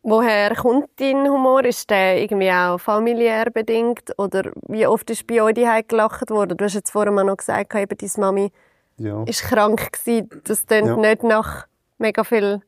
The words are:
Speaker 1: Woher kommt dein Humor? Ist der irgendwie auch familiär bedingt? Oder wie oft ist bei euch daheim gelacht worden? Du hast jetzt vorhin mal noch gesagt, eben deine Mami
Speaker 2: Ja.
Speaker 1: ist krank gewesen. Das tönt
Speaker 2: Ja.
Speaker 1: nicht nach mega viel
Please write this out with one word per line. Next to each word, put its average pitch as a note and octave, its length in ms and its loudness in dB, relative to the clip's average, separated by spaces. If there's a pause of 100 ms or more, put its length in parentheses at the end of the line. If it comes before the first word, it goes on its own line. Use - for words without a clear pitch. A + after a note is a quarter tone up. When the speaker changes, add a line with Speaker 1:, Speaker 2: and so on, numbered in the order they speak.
Speaker 1:
Woher A3 520 4
kommt B3+ 420 0
dein C#4 300 0
Humor? C4 380 4
Ist - 240 -2
der F#3+ 320 4
irgendwie G3 300 0
auch F3+ 280 2
familiär A3+ 720 0
bedingt? A3+ 720 -2
Oder G3 320 -4 (160)
wie A3 180 0
oft - 240 0
ist A3+ 160 -8
bei A#3 160 0
euch A3 140 2
daheim A3+ 320 2
gelacht A3 420 -2
worden? G3+ 280 -2
Du G3+ 80 -2
hast G3 100 -4
jetzt - 160 -6
vorhin G#3 240 0
mal G3 80 2
noch F#3+ 140 0
gesagt, - 360 -4
eben G3+ 240 -4
deine G3 200 -10
Mami G3 340 0 (460)
Speaker 2:
Ja. G#2+ 260 -6
Speaker 1:
ist A3+ 180 -6
krank G#3+ 500 0
gewesen. A3+ 380 -4 (140)
Das G#3+ 240 -4
tönt G#3+ 200 4
Speaker 2:
Ja. A3+ 100 0
Speaker 1:
nicht G#3+ 260 2
nach G#3+ 420 -2 (320)
mega A3 260 -2
viel G3+ 440 0